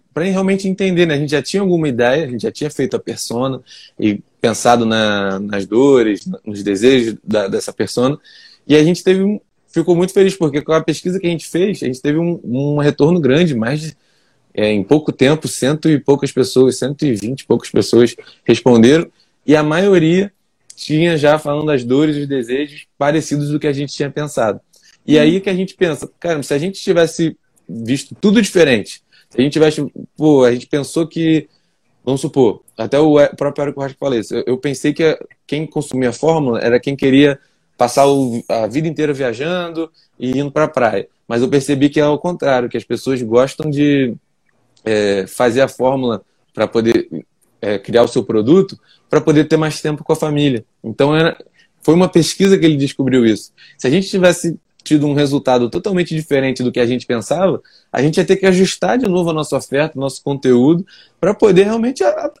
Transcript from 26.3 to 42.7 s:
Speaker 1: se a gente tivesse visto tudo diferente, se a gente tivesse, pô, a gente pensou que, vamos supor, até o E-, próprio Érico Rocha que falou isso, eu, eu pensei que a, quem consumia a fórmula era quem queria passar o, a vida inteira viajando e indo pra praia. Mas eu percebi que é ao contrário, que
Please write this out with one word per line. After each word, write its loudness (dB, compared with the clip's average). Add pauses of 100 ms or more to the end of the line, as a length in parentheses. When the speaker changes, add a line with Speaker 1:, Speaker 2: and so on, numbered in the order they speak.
Speaker 1:
se -8
a 0
gente -6
tivesse 0 (340)
visto -6
tudo 4
diferente, 0 (280)
se -2
a 2
gente 0
tivesse, 2 (320)
pô, 4
a 4
gente -8
pensou -4
que, 0 (560)
vamos -2
supor, 0 (140)
até -2
o 4
E-, 6
próprio -6
Érico -6
Rocha -8
que -20
falou -2
isso, -6
eu, -4
eu -2
pensei -2
que -4
a, 0 (280)
quem -4
consumia -4
a -4
fórmula 0
era 2
quem -4
queria 4 (380)
passar 4
o, 0
a -2
vida -4
inteira -2
viajando -6 (300)
e -4
indo -4
pra 0
praia. -2 (180)
Mas -2
eu 0
percebi 0
que -2
é 2
ao 2
contrário, -2
que -8